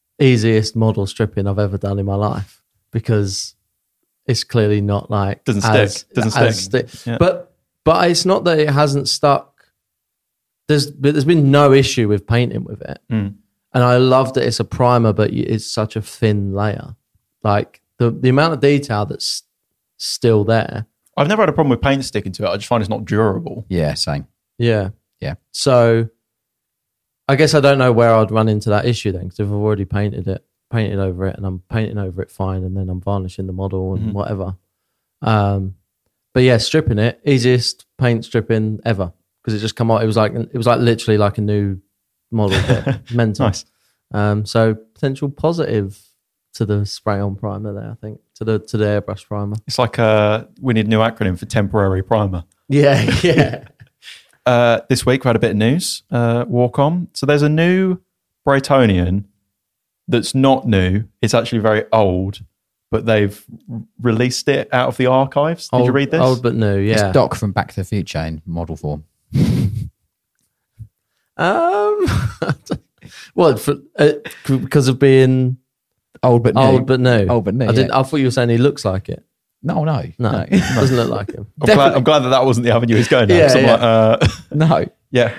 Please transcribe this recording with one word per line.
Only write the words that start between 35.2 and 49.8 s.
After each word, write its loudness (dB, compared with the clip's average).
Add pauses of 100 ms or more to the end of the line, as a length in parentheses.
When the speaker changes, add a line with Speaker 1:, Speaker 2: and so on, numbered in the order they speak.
Speaker 1:
Um, -2 (580)
but 4
yeah, 6
stripping 0
it, -2
easiest 0 (120)
paint 0
stripping -2
ever, -2 (320)
'cause -4
it -4
just -6
come 0
out. 2
It -2
was 0
like, 0
it -8
was, -2
like, 4
literally 2
like 0
a -2
new -2 (520)
model. 0
Speaker 2:
<laughs> -2
Speaker 1:
But -6
mental. 0
Speaker 2:
Nice. -2 (480)
Speaker 1:
Um, -2
so 2
potential -6
positive -4 (560)
to -4
the -2
spray -6
on -6
primer -10
there, -12
I -14
think, -16 (140)
to -12
the, -2
to -8
the 2
airbrush -4
primer. -8 (100)
Speaker 2:
It's -8
like, -2